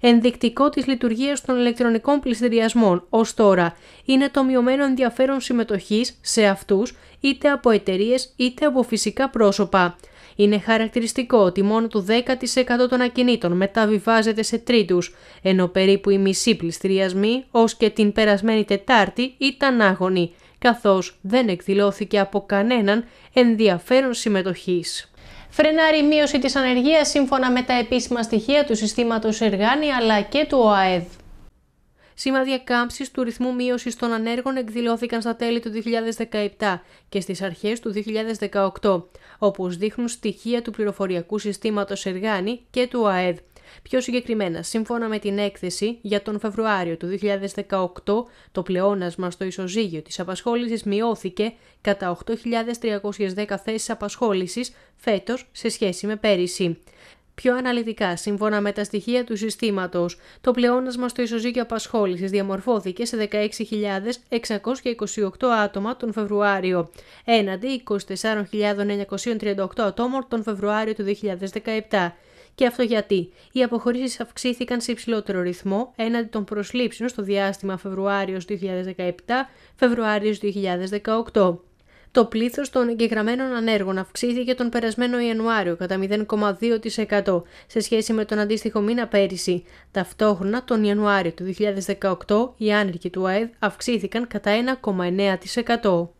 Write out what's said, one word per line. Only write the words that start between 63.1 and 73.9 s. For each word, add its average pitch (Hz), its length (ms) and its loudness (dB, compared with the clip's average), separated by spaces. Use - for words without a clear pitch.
δεκαέξι 214 480 -2
χιλιάδες 208 640 -4
εξακόσια 233 640 -4
είκοσι 214 320 -6
οκτώ 196 240 -4
άτομα 214 500 0
τον 226 160 -6
Φεβρουάριο, 202 800 0
έναντι 208 420 0
είκοσι 240 400 -4
τεσσάρων 208 400 -4
χιλιάδων 208 420 -2
εννιακοσίων 202 500 -4
τριάντα 196 260 -2
οκτώ 185 180 -6
ατόμων 247 460 -2
τον 226 140 -4
Φεβρουάριο 214 520 -2
του 214 80 -8
δύο 196 120 -2
χιλιάδες 196 360 -6
δεκαεπτά. 214 640 -4
Και 262 120 2
αυτό 240 160 0
γιατί: 208 500 0
Οι 254 100 0
αποχωρήσεις 240 580 -2